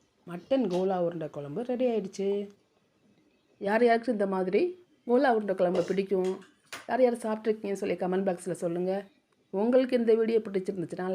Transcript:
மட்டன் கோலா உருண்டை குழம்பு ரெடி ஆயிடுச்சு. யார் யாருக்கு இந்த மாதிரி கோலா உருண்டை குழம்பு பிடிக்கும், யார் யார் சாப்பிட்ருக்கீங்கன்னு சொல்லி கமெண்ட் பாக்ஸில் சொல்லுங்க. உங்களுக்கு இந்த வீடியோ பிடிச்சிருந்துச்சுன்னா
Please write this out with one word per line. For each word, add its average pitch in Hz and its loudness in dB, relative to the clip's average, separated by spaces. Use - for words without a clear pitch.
மட்டன் 233 0
கோலா 185 2
உருண்டை 160 -4
குழம்பு 147 -8
ரெடி 247 0
ஆயிடுச்சு. 196 -4
யார் 226 6
யாருக்கு 233 4
இந்த 196 0
மாதிரி 185 2
கோலா 254 4
உருண்டை 196 -2
குழம்பு 175 2
பிடிக்கும், 185 0
யார் 247 4
யார் 233 -2
சாப்பிட்ருக்கீங்கன்னு 214 -4
சொல்லி 175 -2
கமெண்ட் 185 0
பாக்ஸில் 175 -6
சொல்லுங்க. 180 -2
உங்களுக்கு 254 2
இந்த 226 4
வீடியோ 226 2
பிடிச்சிருந்துச்சுன்னா 185 -6